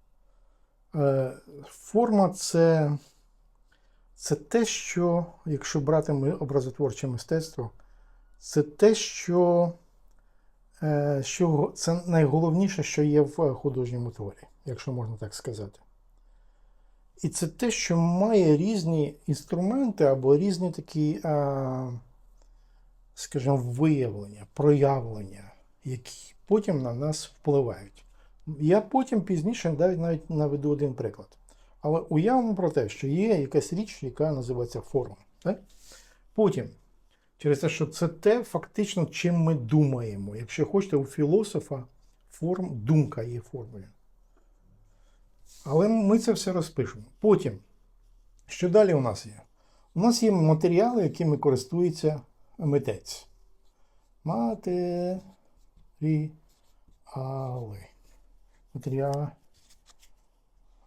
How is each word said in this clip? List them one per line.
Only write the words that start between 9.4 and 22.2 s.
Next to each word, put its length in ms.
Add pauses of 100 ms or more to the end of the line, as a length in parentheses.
е, 400
що, 520
це 300
найголовніше, 800
що 200
є 180
в 320
художньому 580
творі, 360 (180)
якщо 280
можна 220
так 200
сказати. 440 (1400)
І 60
це 180
те, 240
що 260
має 600
різні 580 (120)
інструменти 760
або 340
різні 340
такі, 520
а, 680 (1200)